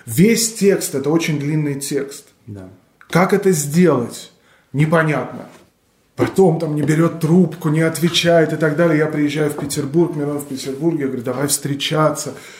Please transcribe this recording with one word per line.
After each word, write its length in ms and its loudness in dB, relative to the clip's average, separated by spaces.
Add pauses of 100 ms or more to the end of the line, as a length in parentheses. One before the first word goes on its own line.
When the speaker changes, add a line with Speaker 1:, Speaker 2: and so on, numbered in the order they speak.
Speaker 1:
Весь 480 2
текст — 420 0
это 140 -2
очень 280 0
длинный 380 -2
текст. 500 -8 (200)
Speaker 2:
Да. 220 -16 (420)
Speaker 1:
Как 220 2
это 200 2
сделать? 800 0 (400)
Непонятно. 760 0 (680)
Потом 440 2
там 160 -4
не 60 -2
берёт 380 0
трубку, 500 2
не 100 2
отвечает 720 2
и 40 -4
так 200 0
далее. 220 2
Я 80 2
приезжаю 440 -2
в 60 -8
Петербург, 580 -2
Мирон 240 -4
в 80 -10
Петербурге, 560 -4
я 40 -2
говорю, 180 -6
«Давай 240 -2
встречаться». 840 -2 (260)